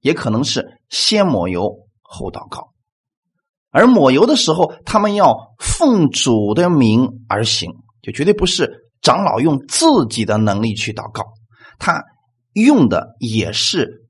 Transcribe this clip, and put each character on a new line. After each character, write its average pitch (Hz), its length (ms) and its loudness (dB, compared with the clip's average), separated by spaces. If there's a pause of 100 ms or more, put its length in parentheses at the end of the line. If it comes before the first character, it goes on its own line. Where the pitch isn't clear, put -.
也 143 140 0
可 - 140 -8
能 113 140 -2
是 - 460 -8
先 - 380 0
抹 95 220 -2
油 92 400 -6 (120)
后 - 300 -14
祷 - 180 -16
告。 - 240 -18 (1000)
而 185 160 4
抹 165 260 6
油 165 140 4
的 277 100 4
时 - 160 0
候， 170 220 0 (100)
他 - 140 0
们 208 160 -2
要 147 440 0
奉 208 520 2
主 107 420 0
的 175 160 0
名 127 600 2
而 104 160 -2
行， 85 260 -6 (320)
就 - 100 -12
绝 143 120 -6
对 202 100 4
不 208 100 -4
是 - 460 -4 (100)
长 180 240 0
老 117 160 -2
用 147 260 2
自 262 420 2
己 113 160 -4
的 104 120 0
能 104 260 0
力 110 120 -2
去 110 180 -8
祷 - 180 -12
告， - 140 -10 (540)
他 - 260 -2 (480)
用 220 360 4
的 - 300 -4
也 110 340 -4
是 - 580 -6